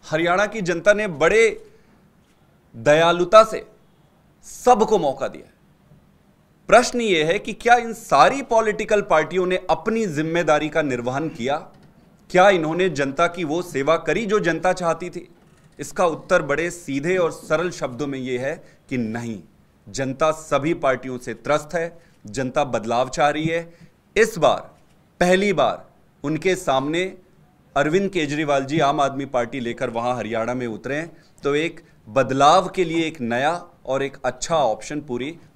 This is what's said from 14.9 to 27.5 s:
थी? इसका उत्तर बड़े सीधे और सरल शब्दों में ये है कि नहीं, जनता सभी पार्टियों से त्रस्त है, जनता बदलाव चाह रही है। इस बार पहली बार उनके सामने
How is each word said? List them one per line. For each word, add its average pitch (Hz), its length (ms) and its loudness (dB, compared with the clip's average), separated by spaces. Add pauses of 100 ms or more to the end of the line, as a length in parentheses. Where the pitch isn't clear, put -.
थी? - 260 -16 (440)
इसका 175 280 -2
उत्तर 170 360 0
बड़े 151 280 -2
सीधे 151 460 -4
और 165 140 2
सरल 156 400 -2
शब्दों 143 360 -6
में 135 120 -6
ये 127 180 -6
है 143 260 -6 (260)
कि 131 80 -4
नहीं, 110 460 -6 (440)
जनता 131 460 -2
सभी 151 420 -2
पार्टियों 127 420 -2
से 117 180 -10
त्रस्त 147 380 -4
है, 170 260 -6 (260)
जनता 131 400 -4
बदलाव 120 440 -2
चाह 147 200 0
रही 151 160 -4
है। 165 280 -4 (420)
इस 220 220 2
बार 127 380 0 (440)
पहली 185 340 4
बार 120 340 0 (360)
उनके 156 320 -2
सामने 160 640 -2 (580)